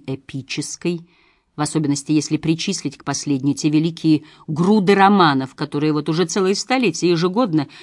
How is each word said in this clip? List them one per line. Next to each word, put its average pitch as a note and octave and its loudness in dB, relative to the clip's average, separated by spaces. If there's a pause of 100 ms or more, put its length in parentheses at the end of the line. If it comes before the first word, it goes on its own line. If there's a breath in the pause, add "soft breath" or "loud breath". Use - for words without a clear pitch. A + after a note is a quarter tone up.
(100)
эпической, D3 -8 (500 soft breath)
в D3+ -4
особенности D3+ -2
если D3+ 0
причислить D#3+ -4
к - -20
последней C#3 -2
те D#3+ -2
великие D#3 2 (240 loud breath)
груды F#3 2
романов, F3+ 4
которые D3+ -2
вот D3 -4
уже E3 0
целые F#3+ 0
столетия G3 0
ежегодно F3 0 (140 loud breath)